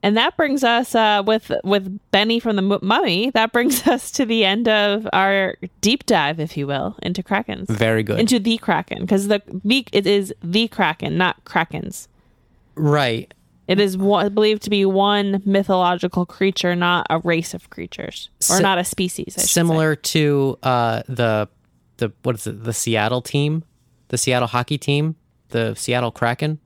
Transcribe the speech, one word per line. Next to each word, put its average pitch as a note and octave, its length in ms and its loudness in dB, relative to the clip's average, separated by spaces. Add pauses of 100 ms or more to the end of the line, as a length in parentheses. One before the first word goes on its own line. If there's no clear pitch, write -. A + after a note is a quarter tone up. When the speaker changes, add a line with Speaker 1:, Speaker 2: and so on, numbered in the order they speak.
Speaker 1:
And G3+ 140 4
that B3+ 220 2
brings C#4 260 0
us, A#3 300 2
uh, G#3+ 320 4
with, A3 260 0 (100)
with G3 360 -2 (120)
Benny A3 300 2
from A3 160 0
The G3 60 2
Mu-, G3+ 200 2
Mummy, A3+ 480 2
that A3+ 220 0
brings B3 340 0
<laughs> - 0 -
us C4+ 260 0
to C#4 140 0
the A3+ 200 2
end G#3 220 2
of G#3 440 2
our G3 440 2 (260)
deep A#3 240 2
dive, E3 340 0
if D#3 160 -6
you C#3 100 -4
will, C#3 360 -4
into F3+ 200 -6
Krakens. - 460 -6
Speaker 2:
Very A2 340 2
good. G#2+ 160 -2
Speaker 1:
Into A#3 200 2
the A3 200 0
Kraken, - 480 -4
'cause G3 220 0
the, G3+ 120 2 (240)
the, A#3+ 280 2
it G3+ 140 2
is G3+ 360 0
the G#3 260 0
Kraken, D#3+ 500 -2
not F3+ 260 -2
Krakens. - 640 -6 (680)
Speaker 2:
Right. C#3+ 580 0 (360)
Speaker 1:
It F#3+ 100 2
is F#3+ 180 2
one, G3+ 380 2
believed G#3+ 280 2
to G#3 80 -6
be G3+ 160 2
one G3 580 2
mythological F#3 800 0
creature, F#3 480 -2
not F3 360 0
a E3 80 0
race E3+ 360 -2
of F3 160 -14
creatures, - 580 -12 (220)
or F#3 60 4
Speaker 2:
Si-, F#3+ 60 4
Speaker 1:
not F#3+ 160 2
a F3 60 -2
species, - 520 -6
I F3+ 60 -4
should - 80 0
Speaker 2:
similar D#3+ 460 2
Speaker 1:
say. - 60 -18
Speaker 2:
to, C#3+ 600 0
uh, A#2 460 0
the, A2+ 400 0 (500)
the, A2+ 120 -2 (120)
what B2+ 140 -2
is - 100 -12
it? A2 180 -12
The A#2 80 -4
Seattle A2+ 500 0
team, D3+ 420 -2 (440)
the - 100 -4
Seattle B2 300 0
hockey B2 300 -2
team, D3 360 0 (360)
the A2+ 240 -2
Seattle A#2+ 360 -2
Kraken. D3 560 -2